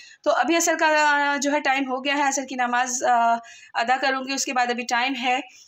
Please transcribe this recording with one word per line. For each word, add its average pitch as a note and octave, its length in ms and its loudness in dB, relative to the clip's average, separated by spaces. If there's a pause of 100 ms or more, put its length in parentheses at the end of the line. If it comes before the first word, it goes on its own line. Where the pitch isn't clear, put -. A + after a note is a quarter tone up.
(240)
तो D4 80 2
अभी C#4 240 2
असर E4+ 200 2
का, D4 640 2
जो C#4 140 -2
है D4 80 2
time C4+ 300 0
हो B3+ 120 -4
गया C#4 140 -2
है, C#4+ 120 0
असर C4+ 180 -2
की C4+ 100 -10
नमाज़, B3 500 -2
अ, A#3 340 4 (360)
अदा A#3 220 0
करूँगी, C4+ 360 -2
उसके C4+ 200 -6
बाद B3 180 0
अभी A#3+ 120 -4
time B3 300 -2
है B3+ 280 -2 (260)